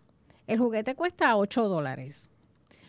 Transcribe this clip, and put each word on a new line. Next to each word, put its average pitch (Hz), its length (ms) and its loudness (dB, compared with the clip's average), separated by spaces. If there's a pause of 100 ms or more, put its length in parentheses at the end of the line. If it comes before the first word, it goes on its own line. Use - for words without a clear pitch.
(480)
El 226 120 -2
juguete 233 360 -2
cuesta 320 400 2
ocho 208 320 2
dólares. 143 640 -6 (580)